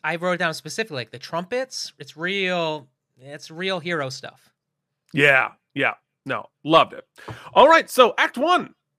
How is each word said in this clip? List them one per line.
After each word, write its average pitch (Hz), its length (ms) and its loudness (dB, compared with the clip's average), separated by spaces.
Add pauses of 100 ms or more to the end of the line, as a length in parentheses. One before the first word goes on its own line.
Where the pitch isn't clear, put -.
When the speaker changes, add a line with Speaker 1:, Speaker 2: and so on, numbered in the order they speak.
Speaker 1:
I 160 140 -6
wrote 175 240 -4
down 170 140 -2
specifically, 156 420 -10
like, 120 160 -10
the 127 80 -16
trumpets, 247 800 -10
it's 143 160 -20
real, 170 720 -4 (320)
it's 143 320 -20
real 185 260 -6
hero 156 300 -4
stuff. - 440 -16 (600)
Speaker 2:
Yeah, 139 400 4 (220)
yeah. 135 200 -2 (300)
No, 120 220 -8 (180)
loved 147 280 4
it. - 120 -18 (500)
All 240 140 10
right, 320 200 4
so 240 300 4
Act 285 180 -2
One. 294 380 0 (240)